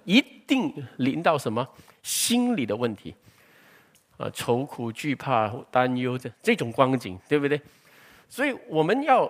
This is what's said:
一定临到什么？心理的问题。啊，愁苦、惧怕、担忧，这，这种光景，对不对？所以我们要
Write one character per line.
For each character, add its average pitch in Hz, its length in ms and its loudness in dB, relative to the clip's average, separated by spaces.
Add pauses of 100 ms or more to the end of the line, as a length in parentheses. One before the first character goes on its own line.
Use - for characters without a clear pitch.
一 220 180 4 (240)
定 233 240 0 (260)
临 135 240 0
到 170 160 4
什 123 140 -4
么？ 120 160 -2 (340)
心 240 540 0
理 139 100 -2
的 104 100 -2
问 117 200 -2
题。 82 180 -16 (1040)
啊， - 160 -8
愁 127 320 -2
苦、 120 260 -8
惧 135 240 -6
怕、 117 320 0 (220)
担 127 260 2
忧， 123 220 -2
这， 127 140 -12 (100)
这 233 140 2
种 120 160 -4
光 131 260 2
景， 92 300 -10
对 147 100 2
不 143 100 0
对？ 139 120 0 (680)
所 - 160 -6
以 285 80 0 (160)
我 156 140 2
们 226 220 2
要 240 260 4